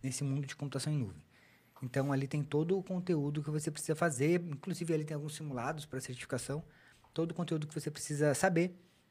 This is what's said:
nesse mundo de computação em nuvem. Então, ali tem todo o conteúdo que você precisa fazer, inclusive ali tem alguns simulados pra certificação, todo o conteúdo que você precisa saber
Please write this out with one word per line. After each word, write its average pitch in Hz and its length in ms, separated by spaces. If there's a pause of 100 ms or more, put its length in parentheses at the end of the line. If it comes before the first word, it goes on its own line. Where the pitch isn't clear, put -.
nesse 135 220
mundo 139 240
de - 80
computação 143 380
em 151 40
nuvem. 98 240 (640)
Então, 139 300
ali 135 140
tem 147 140
todo 160 360
o 185 60
conteúdo 156 600
que 156 80
você 151 180
precisa 151 260
fazer, 160 460
inclusive 170 520
ali 156 100
tem 151 120
alguns 147 200
simulados 143 500
pra 131 140
certificação, 127 640 (500)
todo 165 180
o - 20
conteúdo 156 340
que - 60
você 151 180
precisa 147 420
saber 175 460 (320)